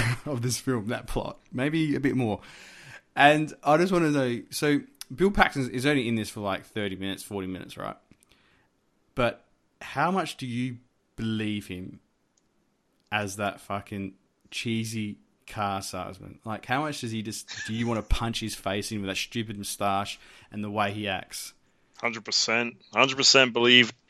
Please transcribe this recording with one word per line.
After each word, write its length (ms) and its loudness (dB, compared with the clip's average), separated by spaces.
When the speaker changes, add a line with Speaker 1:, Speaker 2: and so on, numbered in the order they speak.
Speaker 1:
<laughs> 160 -4
of 160 -2
this 180 -2
film, 300 -2
that 180 -6
plot, 320 -4
maybe 440 0
a 40 -2
bit 140 2
more. 240 2
And 360 6
I 140 6
just 140 4
wanna 200 4
know, 380 0
so 280 2
Bill 200 4
Paxton 380 2
is 160 -2
only 200 2
in 80 0
this 160 -2
for, 80 -10
like, 260 -4
thirty 300 -4
minutes, 300 -8
forty 240 -6
minutes, 280 -10
right? 200 -8
But 280 0
how 320 -2
much 240 -2
do 100 -8
you 320 -4
believe 500 -2
him 320 -10
as 240 -2
that 240 -4
fucking 540 -8
cheesy 680 -4
car 360 -4
salesman? 640 -10
Like, 220 -8
how 160 0
much 180 -6
does 120 -6
he 100 -4
just, 260 -10
do 80 -4
you 120 0
wanna 160 0
punch 380 -2
his 140 -6
face 380 -4
in 80 -4
with 80 -4
that 80 -2
stupid 420 -6
moustache 600 -2
and 100 -8
the 80 -6
way 220 0
he 160 -4
acts? 460 -8
Speaker 2:
Hundred 240 -4
percent. 520 0
Hundred 240 4
percent 360 6
believe 400 8